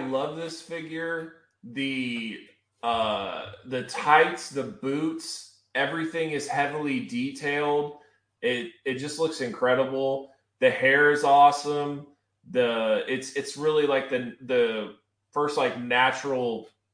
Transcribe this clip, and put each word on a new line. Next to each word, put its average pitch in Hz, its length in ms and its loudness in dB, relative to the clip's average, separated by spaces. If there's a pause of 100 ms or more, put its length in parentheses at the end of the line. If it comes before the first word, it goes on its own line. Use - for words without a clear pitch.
love 143 300 -2
this 160 240 -10
figure. 165 720 -8 (300)
The, 120 760 -6 (420)
uh, 104 680 -2 (140)
the 127 180 -6
tights, 160 680 2
the 139 140 -4
boots, 156 1000 -6 (140)
everything 160 560 -2
is 143 160 -4
heavily 143 580 -2
detailed. 143 920 -2 (440)
It, 120 300 -2 (140)
it 131 100 -2
just 147 240 -8
looks 156 220 -2
incredible. 135 880 0 (280)
The 127 100 6
hair 139 420 4
is 143 120 0
awesome. 143 840 6 (440)
The, 113 560 2
it's, 131 260 -6
it's 139 240 -6
really, 151 300 2
like, 135 220 0
the, 123 320 -4
the 113 540 0 (360)
first, 147 260 -2
like, 123 220 0
natural 123 880 0 (260)